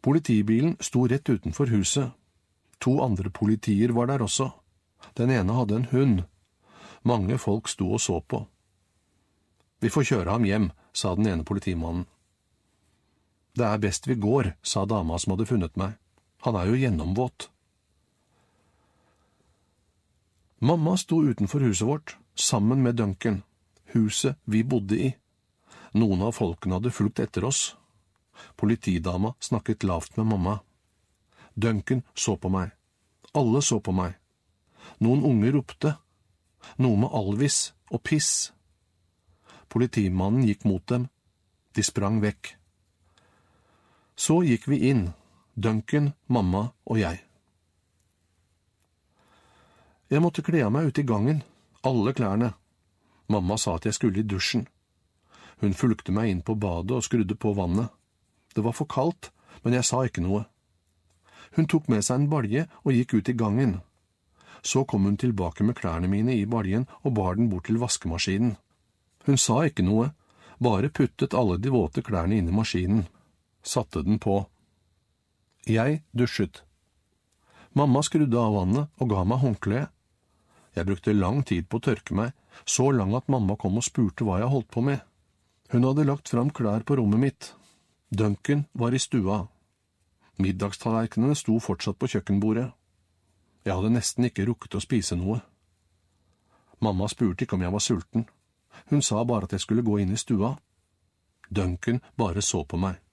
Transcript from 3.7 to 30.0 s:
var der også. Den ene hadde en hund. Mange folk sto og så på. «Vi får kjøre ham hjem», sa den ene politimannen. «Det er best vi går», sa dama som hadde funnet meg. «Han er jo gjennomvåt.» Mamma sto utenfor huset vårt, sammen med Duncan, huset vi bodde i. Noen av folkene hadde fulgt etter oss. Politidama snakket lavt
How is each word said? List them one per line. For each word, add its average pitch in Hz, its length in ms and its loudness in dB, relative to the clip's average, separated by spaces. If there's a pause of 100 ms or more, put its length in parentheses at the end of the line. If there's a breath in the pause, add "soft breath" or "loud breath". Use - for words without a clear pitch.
var 120 120 2
der 135 160 -2
også. 131 260 -2 (680 loud breath)
Den 120 160 2
ene 107 220 2
hadde 113 220 0
en 120 160 -2
hund. 123 320 4 (800 loud breath)
Mange 117 340 0
folk 110 300 -2
sto 95 260 -2
og 107 80 -2
så 85 180 -2
på. 107 260 -6 (1300)
«Vi 113 140 0
får 147 160 2
kjøre 92 260 0
ham 120 80 2
hjem», 101 280 2 (200 soft breath)
sa 95 240 -2
den 107 120 2
ene 82 200 -2
politimannen. 87 580 -4 (1500)
«Det 123 120 0
er 107 120 0
best 101 280 -2
vi 131 80 0
går», 107 480 0
sa 98 220 -2
dama 87 340 -2
som 95 160 -2
hadde 104 120 -2
funnet 92 300 -2
meg. 98 180 -4 (480)
«Han 117 120 -2
er 90 120 0
jo 123 120 2
gjennomvåt.» 104 680 -2 (3000)
Mamma 160 380 2
sto 165 260 0
utenfor 135 400 0
huset 110 240 0
vårt, 151 300 -6 (180)
sammen 123 480 2
med 120 120 2
Duncan, 104 480 -2 (520)
huset 113 480 0
vi 110 200 0
bodde 110 360 0
i. 131 140 0 (800 loud breath)
Noen 104 280 4
av 117 160 -2
folkene 92 400 -2
hadde 113 180 -2
fulgt - 240 -2
etter 104 240 -2
oss. - 320 -4 (800 loud breath)
Politidama 95 840 -2
snakket - 440 -4
lavt - 340 -4